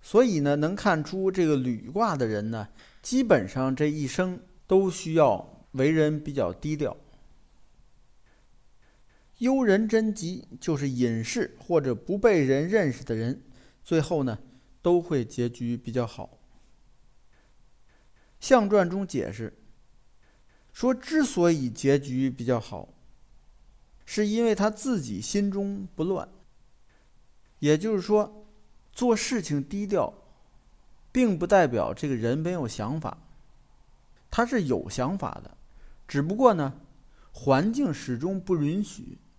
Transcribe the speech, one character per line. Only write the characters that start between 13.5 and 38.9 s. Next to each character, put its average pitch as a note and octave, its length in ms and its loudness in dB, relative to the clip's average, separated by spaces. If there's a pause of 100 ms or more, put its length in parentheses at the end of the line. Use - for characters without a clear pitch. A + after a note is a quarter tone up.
最 E3 200 0
后 D3+ 220 -2
呢， A#2 140 -4 (440)
都 F3 200 4
会 D#3 220 -2
结 A#2+ 260 -4
局 A#2+ 280 -6
比 B2 120 -12
较 A#2+ 160 -2
好。 - 320 -16 (2000)
象 A3+ 280 4
传 F#3+ 200 4
中 F#3+ 180 -6
解 G#2 240 -6
释 A2 220 -10 (1200)
说， B3+ 200 0
之 D4+ 300 -2
所 F3 260 2
以 C#3+ 200 0
结 C3+ 280 2
局 C3 320 -2
比 B2 140 -8
较 A#2+ 160 0
好， - 300 -12 (1160)
是 G#3 220 -2
因 A3 160 0
为 A3+ 100 4
他 G3+ 160 2
自 G#3+ 300 -4
己 A2 220 -8
心 G3+ 280 -2
中 G3 460 -6
不 D#3 80 -4
乱。 F3+ 240 -4 (1300)
也 D3+ 180 2
就 G#3+ 180 -2
是 F#3+ 60 -2
说， G#3 440 -2 (460)
做 A#3+ 240 2
事 G#3+ 260 -4
情 D3 220 -4
低 G3+ 240 -6
调， F#3 260 -2 (1000)
并 A#3 260 2
不 F3 100 -2
代 F#3 180 8
表 G2 280 0
这 D3 140 -6
个 C#3 80 0
人 A#2 220 0
没 D#3+ 140 -2
有 D#3+ 160 -4
想 A#2 340 -6
法， - 160 -10 (1120)
他 A#3 160 0
是 A#3+ 180 0
有 B2+ 240 -2
想 C3 300 -4
法 - 260 -8
的， - 140 -20 (500)
只 C#3+ 140 -2
不 E3 140 -2
过 A#3+ 180 6
呢， C#3+ 280 -2 (500)
环 C#3+ 420 2
境 B3 200 0
始 B2 240 -6
终 F#3 220 -6
不 F#3 180 -2
允 D#3 260 -2
许。 - 340 -14 (220)